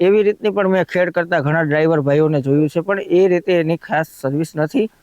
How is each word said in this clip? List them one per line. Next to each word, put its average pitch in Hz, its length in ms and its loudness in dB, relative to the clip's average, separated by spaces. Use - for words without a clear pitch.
એવી 196 220 4
રીતની 208 280 0
પણ 196 180 0
મેં 190 160 2
ખેડ 180 260 -2
કરતા 170 300 -2
ઘણા 151 200 0
ડ્રાઈવર 156 400 0
ભાઈઓને 147 400 0
જોયું 143 280 0
છે, 170 120 -4
પણ 190 200 -2
એ 180 280 2
રીતે 180 240 0
એની 165 240 0
ખાસ 156 300 -4
સર્વિસ 143 360 -4
નથી. 180 320 -2